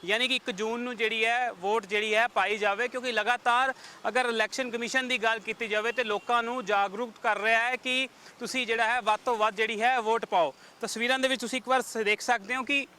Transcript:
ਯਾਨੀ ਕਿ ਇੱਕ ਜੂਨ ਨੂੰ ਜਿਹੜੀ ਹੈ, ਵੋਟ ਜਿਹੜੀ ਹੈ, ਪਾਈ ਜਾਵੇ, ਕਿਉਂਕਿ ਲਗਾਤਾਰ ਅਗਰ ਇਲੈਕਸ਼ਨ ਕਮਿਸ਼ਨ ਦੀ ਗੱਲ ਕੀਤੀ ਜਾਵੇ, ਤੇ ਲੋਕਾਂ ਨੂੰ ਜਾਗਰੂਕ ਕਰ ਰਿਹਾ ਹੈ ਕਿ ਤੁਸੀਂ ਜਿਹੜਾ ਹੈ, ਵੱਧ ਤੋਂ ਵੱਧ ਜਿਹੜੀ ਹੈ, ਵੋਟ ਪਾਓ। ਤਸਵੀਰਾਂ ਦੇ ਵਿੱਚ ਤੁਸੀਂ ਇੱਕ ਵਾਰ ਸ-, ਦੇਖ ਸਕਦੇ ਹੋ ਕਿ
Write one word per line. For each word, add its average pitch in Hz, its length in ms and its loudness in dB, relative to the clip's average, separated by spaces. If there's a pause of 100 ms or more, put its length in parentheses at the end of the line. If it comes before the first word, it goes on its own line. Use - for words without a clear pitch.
ਯਾਨੀ 226 220 2
ਕਿ 254 80 2
ਇੱਕ 247 160 -4
ਜੂਨ 220 280 -2
ਨੂੰ 247 180 -6
ਜਿਹੜੀ 220 280 0
ਹੈ, 240 260 0
ਵੋਟ 196 340 -2
ਜਿਹੜੀ 208 300 0
ਹੈ, 233 120 4
ਪਾਈ 208 300 0
ਜਾਵੇ, 208 300 0
ਕਿਉਂਕਿ 247 240 -4
ਲਗਾਤਾਰ 240 600 2 (340)
ਅਗਰ 240 180 2
ਇਲੈਕਸ਼ਨ 233 440 -2
ਕਮਿਸ਼ਨ 233 380 -2
ਦੀ 247 100 0
ਗੱਲ 220 220 2
ਕੀਤੀ 226 280 -6
ਜਾਵੇ, 214 240 0
ਤੇ 240 120 -2
ਲੋਕਾਂ 233 400 0
ਨੂੰ 240 220 -4
ਜਾਗਰੂਕ 202 480 -2 (100)
ਕਰ 208 160 2
ਰਿਹਾ 220 200 4
ਹੈ 247 160 0
ਕਿ 254 320 -2 (320)
ਤੁਸੀਂ 247 280 -4
ਜਿਹੜਾ 226 200 2
ਹੈ, 240 140 0
ਵੱਧ 214 240 2
ਤੋਂ 240 120 0
ਵੱਧ 214 180 2
ਜਿਹੜੀ 220 260 0
ਹੈ, 254 180 2
ਵੋਟ 220 260 0
ਪਾਓ। 170 280 2 (280)
ਤਸਵੀਰਾਂ 240 380 0
ਦੇ 262 80 2
ਵਿੱਚ 262 140 0
ਤੁਸੀਂ 247 160 -4
ਇੱਕ 240 100 -6
ਵਾਰ 254 140 4
ਸ-, - 160 -6
ਦੇਖ 208 240 0
ਸਕਦੇ 233 340 -2
ਹੋ 262 80 -4
ਕਿ 277 220 0 (140)